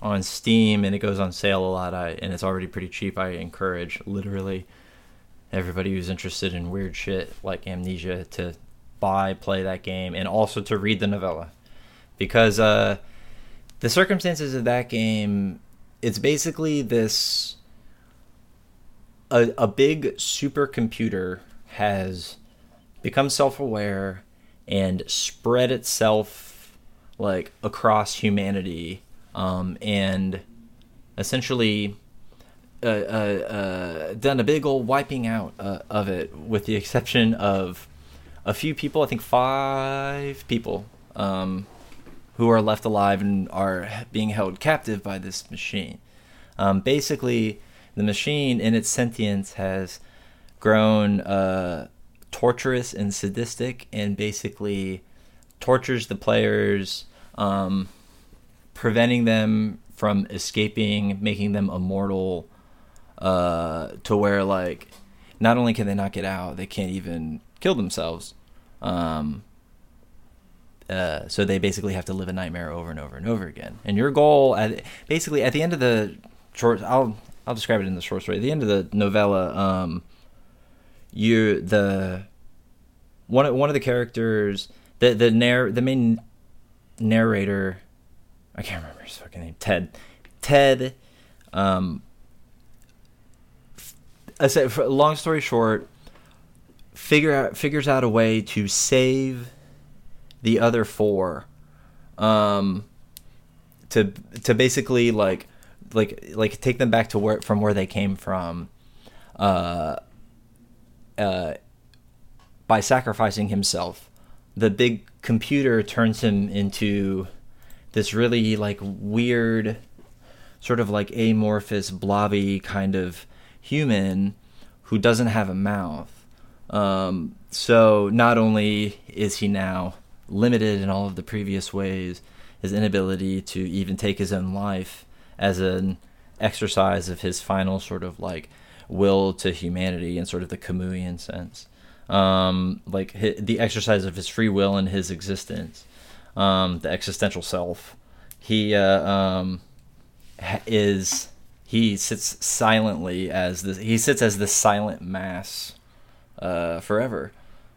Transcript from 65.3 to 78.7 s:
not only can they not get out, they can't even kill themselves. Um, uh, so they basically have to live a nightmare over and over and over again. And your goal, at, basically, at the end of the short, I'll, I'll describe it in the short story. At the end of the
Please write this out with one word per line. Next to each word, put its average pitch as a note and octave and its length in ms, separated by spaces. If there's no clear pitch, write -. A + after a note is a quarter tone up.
not A#2 180
only A#2+ 180
can A2+ 120
they G2 80
not G2 180
get F#2+ 120
out, F2+ 320
they F#2+ 100
can't F#2+ 240
even E2+ 500
kill F#3 160
themselves. E2+ 580
Um, D#2+ 640
uh, F2+ 380
so G#2 160
they F#2+ 140
basically F#2+ 360
have F#2 120
to F#2+ 60
live F#2+ 160
a F#2 40
nightmare F2 380
over E2+ 200
and D2+ 80
over C2+ 180
and F2 120
over G#2 180
again. - 380
And G2+ 120
your C3 140
goal, C#3 460
at, G#2+ 260
basically, D3+ 360
at B2+ 100
the D3+ 100
end F3 100
of D#3 60
the A2+ 380
short, A#2 300
I'll, A#2 340
I'll B2 80
describe A2 260
it G2 60
in F#2+ 80
the F2+ 60
short F#2+ 220
story. F#2+ 160
At G#2 40
the C3 80
end D3+ 120
of G#2+ 60
the G2 240